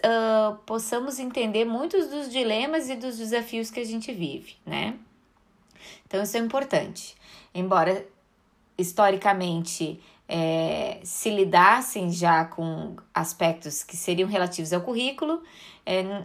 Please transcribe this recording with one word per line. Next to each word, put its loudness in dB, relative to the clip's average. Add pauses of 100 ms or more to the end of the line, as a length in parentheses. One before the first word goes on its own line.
ah, 4
possamos -4
entender 0
muitos 0
dos -8
dilemas 0
e -6
dos -8
desafios -4
que -8
a -4
gente -6
vive, -6 (100)
né? -4 (1120)
Então, -2
isso -2
é 0
importante. -2 (380)
Embora, 2 (680)
historicamente, 2 (280)
é, 0
se -4
lidassem 4
já 4
com -8 (180)
aspectos -2
que -16
seriam 0
relativos -2
ao 2
currículo, -2 (420)
é, 0 (240)